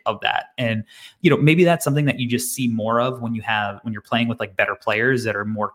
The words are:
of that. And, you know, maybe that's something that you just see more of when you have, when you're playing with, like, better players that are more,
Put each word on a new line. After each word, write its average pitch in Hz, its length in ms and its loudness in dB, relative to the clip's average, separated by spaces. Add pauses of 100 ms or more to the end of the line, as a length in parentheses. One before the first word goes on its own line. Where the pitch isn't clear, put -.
of 107 180 -2
that. - 240 -2 (120)
And, 113 240 -2 (380)
you 175 100 6
know, 143 60 4
maybe 160 260 4
that's 170 220 2
something 147 220 2
that 135 120 0
you 123 100 -2
just 120 240 -2
see 127 140 -4
more 113 340 0
of 127 220 -2
when 117 140 -6
you 107 60 -8
have, 104 400 -2
when 117 100 -8
you're 107 100 -10
playing 117 240 -2
with, 113 140 -4
like, 104 160 -6
better 104 180 2
players 117 480 0
that 107 140 0
are 104 80 0
more, 104 300 -4